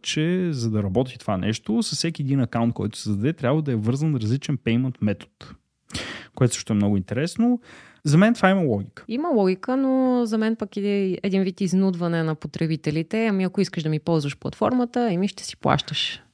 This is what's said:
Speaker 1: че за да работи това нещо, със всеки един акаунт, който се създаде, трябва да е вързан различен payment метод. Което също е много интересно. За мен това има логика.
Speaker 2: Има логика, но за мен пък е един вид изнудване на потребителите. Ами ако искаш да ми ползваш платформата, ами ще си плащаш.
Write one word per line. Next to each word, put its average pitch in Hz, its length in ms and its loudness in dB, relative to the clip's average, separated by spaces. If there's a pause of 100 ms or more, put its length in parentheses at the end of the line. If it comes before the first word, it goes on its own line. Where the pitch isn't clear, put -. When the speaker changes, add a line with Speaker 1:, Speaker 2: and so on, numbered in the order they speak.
Speaker 1:
че 175 520 0
за 117 180 -2
да 107 120 0
работи 120 360 -2
това 101 180 -2
нещо, 110 460 -2
със - 140 -6
всеки 170 240 -4
един 139 200 0
акаунт, 117 320 0
който 104 240 -4
се - 60 -12
създаде, 107 300 0
трябва 139 280 0
да 143 100 -2
е 120 40 0
вързан 135 400 0
различен 123 420 -2
payment 120 440 0
метод. 104 300 -2 (1040)
Което 123 180 2
също - 200 -4
е - 20 2
много 101 220 2
интересно. 175 640 -2 (420)
За 147 140 4
мен 214 160 6
това 190 160 4
има 196 120 2
логика. 107 460 -2
Speaker 2:
Има 277 220 -2
логика, 202 480 2
но 262 480 2
за 220 120 -2
мен 220 180 0
пък 208 220 -8
е 202 460 0
един 190 200 2
вид 185 180 -4
изнудване 175 640 2
на 160 120 0
потребителите. 160 920 -2
Ами 196 160 0
ако 185 180 0
искаш 175 220 -2
да 156 60 -2
ми 156 100 0
ползваш 151 380 0
платформата, 247 760 0
ами 180 140 0
ще - 160 -14
си - 140 -12
плащаш. - 640 0 (120)